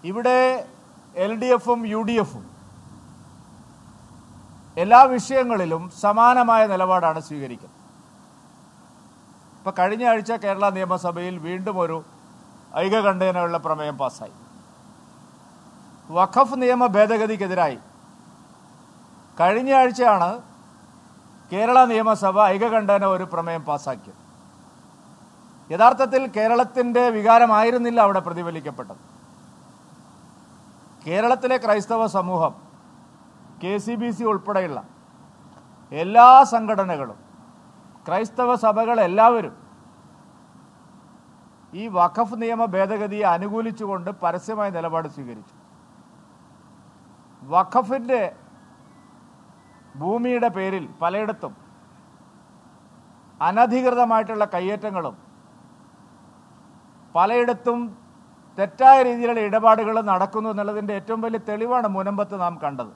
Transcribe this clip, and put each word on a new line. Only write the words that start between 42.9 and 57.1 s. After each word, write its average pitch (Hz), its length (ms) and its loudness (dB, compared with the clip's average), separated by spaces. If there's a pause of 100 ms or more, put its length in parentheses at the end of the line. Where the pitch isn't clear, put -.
അനുകൂലിച്ചുകൊണ്ട് 202 760 -6 (140)
പരസ്യമായ 196 540 -6
നിലപാട് 165 380 -6
സ്വീകരിച്ചു. 120 400 -18 (2000)
വഖഫിൻ്റെ 240 680 0 (1800)
ഭൂമിയുടെ 240 560 -2
പേരിൽ 190 300 -6 (160)
പലയിടത്തും 196 500 -6 (2000)
അനധികൃതമായിട്ടുള്ള 226 1080 0
കയ്യേറ്റങ്ങളും 190 600 -6 (2000)